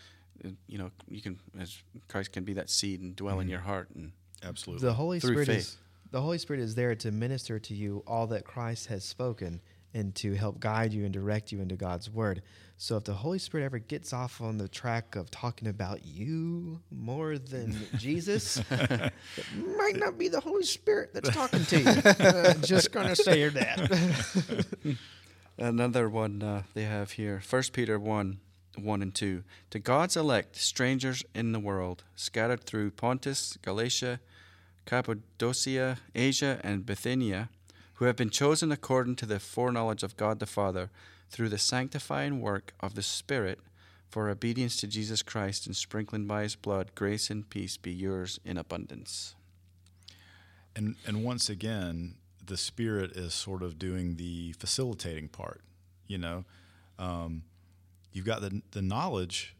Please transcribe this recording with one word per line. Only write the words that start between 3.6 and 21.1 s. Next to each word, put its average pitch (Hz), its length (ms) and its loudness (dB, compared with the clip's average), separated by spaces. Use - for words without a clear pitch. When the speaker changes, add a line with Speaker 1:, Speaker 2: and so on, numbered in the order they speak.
Speaker 1:
heart 95 340 -4
and 80 180 -12
Speaker 2:
Absolutely. 95 440 -4
Speaker 3:
The 120 80 4
Holy 165 260 -2
Speaker 1:
through 123 140 2
Speaker 3:
Spirit 143 140 2
Speaker 1:
faith. 110 100 4
Speaker 3:
is, - 180 -6
the 131 120 -2
Holy 165 160 0
Spirit 147 240 -4
is 110 140 -2
there 123 180 2
to 110 180 -4
minister 117 460 -2
to 107 160 -10
you 101 320 -4
all 113 220 0
that 107 160 -2
Christ 117 420 -6
has 98 180 -6
spoken 98 560 -4
and 101 220 -2
to 101 160 0
help 101 260 0
guide 110 360 2
you 104 100 0
and 98 80 0
direct 101 400 -2
you 101 80 -4
into 92 160 -4
God's 92 320 -4
word. 107 320 -2
So - 180 -2
if 104 80 -2
the 101 100 -4
Holy 151 240 -2
Spirit 156 280 -4
ever 131 120 -4
gets 143 360 -8
off 123 260 -6
on 110 180 -2
the 101 80 -2
track 117 480 -4
of 92 160 -6
talking 113 380 -6
about 98 360 -4
you 160 760 -4
more 143 480 -4
than 127 380 -6
Speaker 2:
<laughs> 123 60 0
Speaker 3:
Jesus, 165 580 0
Speaker 1:
<laughs> 113 140 -2
Speaker 3:
it 127 420 2
might 415 200 2
not 392 220 0
be 359 100 2
the 320 120 2
Holy 359 240 0
Spirit - 500 2